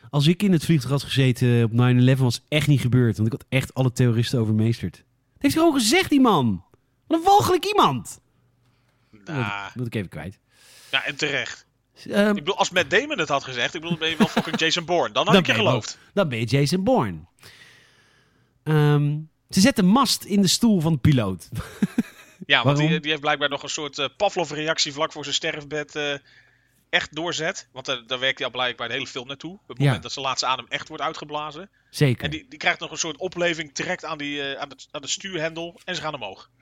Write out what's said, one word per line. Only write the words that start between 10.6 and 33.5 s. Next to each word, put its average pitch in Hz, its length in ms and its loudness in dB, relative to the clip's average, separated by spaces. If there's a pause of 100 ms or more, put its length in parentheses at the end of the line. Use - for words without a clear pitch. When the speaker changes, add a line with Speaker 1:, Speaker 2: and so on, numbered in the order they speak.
Speaker 2:
Ja, 135 140 -2
en 139 100 -8
terecht. 139 500 -6 (440)
Speaker 1:
Ehm, 208 200 2
Speaker 2:
Ik 208 60 2
bedoel, 175 220 -4
als 196 120 0
Matt 175 200 0
Damon 254 300 0
het 156 100 -2
had 139 140 0
gezegd, 127 300 -4
ik 165 80 -8
bedoel, 165 80 -10
dan 165 100 -4
ben 160 100 -2
je 160 80 -4
wel 156 100 2
fucking - 320 -6
Jason 160 260 0
Bourne. 143 280 0
Dan 131 100 2
had 202 100 4
Speaker 1:
Dan 196 80 8
Speaker 2:
ik 156 60 -2
je - 60 0
Speaker 1:
ben 226 80 0
je 202 60 2
wel, 123 140 2
Speaker 2:
geloofd. - 160 -12 (160)
Speaker 1:
dan 190 160 0
ben 117 100 -4
je 120 60 -2
Jason 143 380 0
Bourne. 160 340 2 (1500)
Ehm, 147 540 2 (320)
ze - 100 0
zetten 214 260 6
mast 226 380 4
in 202 180 0
de 190 60 4
stoel 214 320 4
van 160 140 2
de 139 60 -2
piloot. 110 520 2
<laughs> - 480 -6 (460)
Speaker 2:
Ja, 135 180 4
want 139 140 4
die, 151 80 2
Speaker 1:
Waarom? 156 160 0
Speaker 2:
die 143 100 -8
heeft 151 120 -4
blijkbaar 147 260 0
nog 139 140 -6
een 143 60 -10
soort, 147 300 -8
eh, 143 60 -2 (120)
Pavlov-reactie 156 760 -2
vlak 156 180 -2
voor 147 120 -12
zijn 139 120 -6
sterfbed, 151 600 -6
eh, 147 180 -4 (760)
echt 170 260 -2
doorzet. 160 560 -6
Want 131 140 -16
daar, 127 220 -6
daar 127 120 -6
werkt 131 180 -2
hij 139 100 -6
al 117 60 -8
blijkbaar 123 340 -4
de 113 60 -6
hele 131 140 -6
film 127 200 -12
naartoe. 139 260 -12
Op - 140 -20
het 123 100 -16
Speaker 1:
Ja. 135 60 0
Speaker 2:
moment 135 200 2
dat 120 80 -10
zijn 135 140 -8
laatste 131 200 -4
adem 127 240 -2
echt 135 180 -8
wordt 151 160 -10
uitgeblazen. 151 640 -8 (200)
Speaker 1:
Zeker. 135 340 0
Speaker 2:
En 147 80 -4
die, 156 180 -12
die 156 100 -20
krijgt 175 200 -2
nog 165 120 -10
een 156 60 -12
soort 160 200 -6
opleving, 170 560 -4